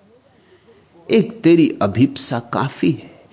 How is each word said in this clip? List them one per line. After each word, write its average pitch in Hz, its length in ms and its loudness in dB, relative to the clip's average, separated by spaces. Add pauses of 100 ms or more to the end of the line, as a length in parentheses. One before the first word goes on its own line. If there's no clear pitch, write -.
(1120)
एक - 300 0
तेरी 165 420 4
अभीप्सा 117 560 -2
काफी 135 520 -4
है।" - 300 -8 (120)